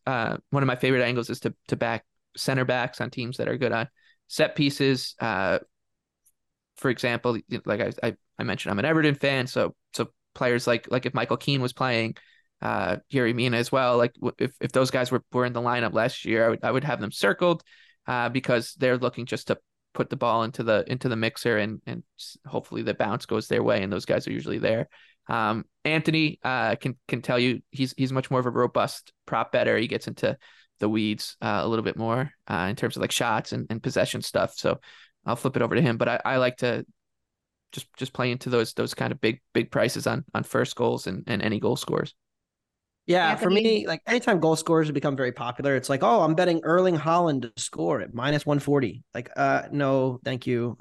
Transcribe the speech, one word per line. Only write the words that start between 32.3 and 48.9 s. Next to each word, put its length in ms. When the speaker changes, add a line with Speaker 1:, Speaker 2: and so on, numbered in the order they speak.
Speaker 1:
uh, 220
in 60
terms 200
of, 60
like, 100
shots 400
and, 180
and 140
possession 400
stuff. 320
So 240
I'll 120
flip 200
it 60
over 140
to 80
him, 140
but 120
I, 160
I 120
like 200
to 260
just, 140
just 160
play 200
into 180
those, 240
those 220
kind 160
of 100
big, 180
big 160
prices 380
on, 260
on 80
first 340
goals 300
and, 220
and 160
any 160
goal 160
scores. 400
Speaker 2:
Yeah, 300
for 100
Speaker 3:
Anthony? 180
Speaker 2:
me, 240
like, 200
anytime 320
goal 160
scorers 320
have 80
become 200
very 160
popular, 440
it's 140
like, 120
"Oh, 200
I'm 120
betting 300
Erling 340
Haaland 460
to 180
score 400
at 140
minus 320
one 100
forty." 460